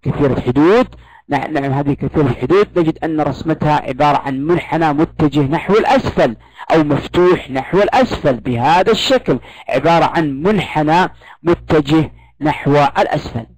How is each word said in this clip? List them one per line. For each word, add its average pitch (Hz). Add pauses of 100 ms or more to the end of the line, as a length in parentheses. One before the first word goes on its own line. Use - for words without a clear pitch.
كثيرة 139
الحدود. 165 (420)
نع-، 135
نعم، 139
هذه 143
كثيرة 139
الحدود، 151
نجد 160
أن 156
رسمتها 151
عبارة 139
عن 135
منحنى 160
متجه 151
نحو 147
الأسفل 208 (380)
أو 160
مفتوح 170
نحو 135
الأسفل 196
بهذا 156
الشكل، - (300)
عبارة 156
عن 143
منحنى 165 (340)
متجه 156 (300)
نحو 147
الأسفل. 143 (120)